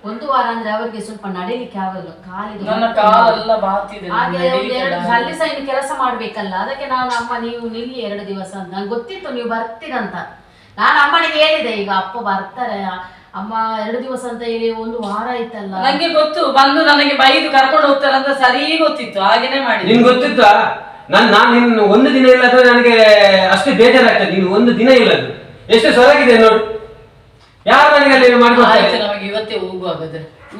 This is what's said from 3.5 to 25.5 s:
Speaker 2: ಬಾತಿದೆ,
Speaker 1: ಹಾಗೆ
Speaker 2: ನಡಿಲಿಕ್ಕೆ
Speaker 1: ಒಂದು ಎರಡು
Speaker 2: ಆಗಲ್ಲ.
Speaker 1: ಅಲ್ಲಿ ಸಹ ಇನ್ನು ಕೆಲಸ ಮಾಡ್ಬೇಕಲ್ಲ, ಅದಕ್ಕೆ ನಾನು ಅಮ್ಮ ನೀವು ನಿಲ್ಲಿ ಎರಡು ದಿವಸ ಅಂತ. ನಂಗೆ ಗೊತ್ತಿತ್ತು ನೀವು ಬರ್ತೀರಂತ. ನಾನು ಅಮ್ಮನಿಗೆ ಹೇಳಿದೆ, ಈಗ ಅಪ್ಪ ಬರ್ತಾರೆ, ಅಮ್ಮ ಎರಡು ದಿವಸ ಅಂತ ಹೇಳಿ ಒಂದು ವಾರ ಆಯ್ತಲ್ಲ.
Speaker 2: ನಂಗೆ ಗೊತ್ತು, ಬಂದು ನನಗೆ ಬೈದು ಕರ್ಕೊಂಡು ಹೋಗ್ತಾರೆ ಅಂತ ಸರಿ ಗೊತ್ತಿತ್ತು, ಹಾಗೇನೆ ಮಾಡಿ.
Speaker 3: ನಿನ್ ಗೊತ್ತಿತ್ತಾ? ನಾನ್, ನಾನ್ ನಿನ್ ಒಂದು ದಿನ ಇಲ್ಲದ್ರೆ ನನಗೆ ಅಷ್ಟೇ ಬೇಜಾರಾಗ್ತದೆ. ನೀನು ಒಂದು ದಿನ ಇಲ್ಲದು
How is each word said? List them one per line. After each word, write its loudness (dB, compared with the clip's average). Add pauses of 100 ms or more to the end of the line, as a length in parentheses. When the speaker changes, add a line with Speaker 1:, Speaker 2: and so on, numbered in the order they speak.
Speaker 2:
ಬಾತಿದೆ, -6
Speaker 1:
ಹಾಗೆ -4
Speaker 2:
ನಡಿಲಿಕ್ಕೆ -2
Speaker 1:
ಒಂದು -6
ಎರಡು -4
Speaker 2:
ಆಗಲ್ಲ. -4
Speaker 1:
ಅಲ್ಲಿ -4
ಸಹ -4
ಇನ್ನು -8
ಕೆಲಸ -6
ಮಾಡ್ಬೇಕಲ್ಲ, -6
ಅದಕ್ಕೆ -8
ನಾನು -4
ಅಮ್ಮ -6
ನೀವು -10
ನಿಲ್ಲಿ -12
ಎರಡು -10
ದಿವಸ -12
ಅಂತ. -14
ನಂಗೆ -10
ಗೊತ್ತಿತ್ತು -10
ನೀವು -8
ಬರ್ತೀರಂತ. -10 (640)
ನಾನು 0
ಅಮ್ಮನಿಗೆ 0
ಹೇಳಿದೆ, -2
ಈಗ -6
ಅಪ್ಪ -6
ಬರ್ತಾರೆ, -8 (520)
ಅಮ್ಮ -12 (340)
ಎರಡು -8
ದಿವಸ -10
ಅಂತ -12
ಹೇಳಿ -4
ಒಂದು -8
ವಾರ -8
ಆಯ್ತಲ್ಲ. -10
Speaker 2:
ನಂಗೆ -2
ಗೊತ್ತು, 0
ಬಂದು 2
ನನಗೆ 2
ಬೈದು 2
ಕರ್ಕೊಂಡು 2
ಹೋಗ್ತಾರೆ 0
ಅಂತ -2
ಸರಿ 0
ಗೊತ್ತಿತ್ತು, -4
ಹಾಗೇನೆ 0
ಮಾಡಿ. -2
Speaker 3:
ನಿನ್ 4
ಗೊತ್ತಿತ್ತಾ? 4 (320)
ನಾನ್, 4
ನಾನ್ 4
ನಿನ್ 4
ಒಂದು 4
ದಿನ 4
ಇಲ್ಲದ್ರೆ 6
ನನಗೆ 4 (420)
ಅಷ್ಟೇ 0
ಬೇಜಾರಾಗ್ತದೆ. 4
ನೀನು -2
ಒಂದು 2
ದಿನ 2
ಇಲ್ಲದು 2 (260)